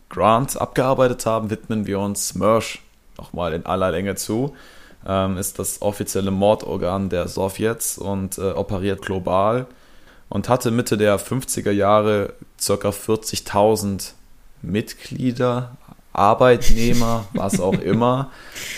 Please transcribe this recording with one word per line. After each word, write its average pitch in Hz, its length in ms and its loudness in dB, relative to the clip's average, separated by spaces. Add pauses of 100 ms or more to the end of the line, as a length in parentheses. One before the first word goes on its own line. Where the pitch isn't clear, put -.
Grant 110 500 2
abgearbeitet 127 680 0
haben, 110 240 0
widmen 110 340 -4
wir 98 140 -2
uns 101 300 -4
Smersh 107 520 0 (360)
nochmal 85 360 -6
in 82 120 -6
aller 92 260 0
Länge 92 240 -4
zu. 123 400 -4 (500)
Ähm, 95 320 -2
ist - 220 -8
das - 220 -8
offizielle 98 500 -2
Mordorgan 95 760 0
der 87 180 -2
Sowjets 107 720 -4
und, 98 400 -6
äh, 95 140 -2
operiert 98 500 -4
global 98 680 0 (640)
und 101 180 -4
hatte 123 240 2
Mitte 120 260 0
der 104 220 2
fünfziger 110 540 -4
Jahre 104 600 2 (260)
circa 101 340 -2
vierzigtausend 104 1200 0 (480)
Mitglieder, 123 1160 -4 (340)
Arbeitnehmer, 117 1160 6
<laughs> - 40 -12
was - 280 0
auch 92 180 2
immer. 123 500 0 (480)